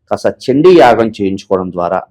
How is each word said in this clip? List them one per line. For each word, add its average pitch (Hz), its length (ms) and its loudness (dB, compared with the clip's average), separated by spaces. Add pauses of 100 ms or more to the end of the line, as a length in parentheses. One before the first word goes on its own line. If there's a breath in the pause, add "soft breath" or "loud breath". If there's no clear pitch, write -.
(100)
కాస్త - 400 -6
చండీ 160 280 4
యాగం 117 300 4
చేయించుకోవడం 95 640 -6
ద్వారా, 87 380 -6